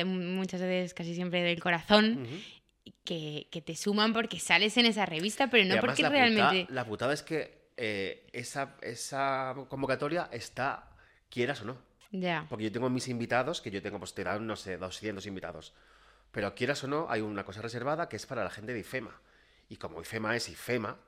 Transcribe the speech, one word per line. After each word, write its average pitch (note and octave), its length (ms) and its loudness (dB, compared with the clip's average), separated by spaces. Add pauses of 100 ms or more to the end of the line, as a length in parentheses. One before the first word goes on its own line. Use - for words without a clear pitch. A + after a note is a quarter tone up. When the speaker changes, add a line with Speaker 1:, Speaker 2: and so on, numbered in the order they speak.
Speaker 1:
eh, E3+ 40 4
muchas F#3 560 -2
veces, F#3 340 0
casi E3+ 200 -4
siempre F3 280 0
del F3 200 2
corazón, G#3 640 6
Speaker 2:
Ujú. - 680 -14 (120)
Speaker 1:
que, D3+ 480 -6
que E3 100 -8
te D#3+ 140 -8
suman G#3 360 4
porque G#3+ 280 -2
sales F#3+ 380 6
en A#3+ 80 10
esa G#3 200 4
revista, F3+ 420 0
pero A3+ 140 8
no F#3+ 60 6
Speaker 2:
Y F#3 100 4
además A3+ 120 4
Speaker 1:
porque D4 120 2
Speaker 2:
la D4+ 60 6
puta-, C#4+ 100 4
Speaker 1:
realmente". G#3+ 560 6
Speaker 2:
la B2 100 -2
putada A#2 300 0
es D3+ 80 -6
que, - 540 -6
eh, G2+ 560 -4
esa, C3 500 -6
esa C3+ 720 -2 (140)
convocatoria C#3 640 0
está, A#2+ 580 -4 (400)
quieras B2 320 -2
o G2 40 -8
no. B2+ 120 -8 (320)
Speaker 1:
Ya. F3 400 -2
Speaker 2:
Porque A2 140 -4
yo G#2+ 80 0
tengo B2 180 0
mis B2+ 160 -2
invitados, B2 560 0
que A2+ 80 -8
yo G2 100 -4
tengo, G2+ 200 -6
pues F#2 140 -12
te G2 100 -4
dan, G#2 220 -2
no G#2+ 100 -4
sé, F#2 200 -8
doscientos F#2+ 500 -8
invitados. F2 460 -10 (600)
Pero G2+ 240 -2
quieras C3 260 -2
o C3 60 -6
no, D3 200 -2
hay A2+ 120 0
una G#2 240 -4
cosa G2+ 180 -12
reservada B2+ 460 -4
que A2+ 80 -8
es G2+ 100 -10
para A#2+ 160 -4
la F2+ 80 -2
gente G#2+ 240 -10
de A2+ 60 -4
ifema. A#2 400 -8 (480)
Y - 80 -16
como E2 260 -10
ifema A2 340 -2
es - 120 -4
ifema, A2+ 600 -4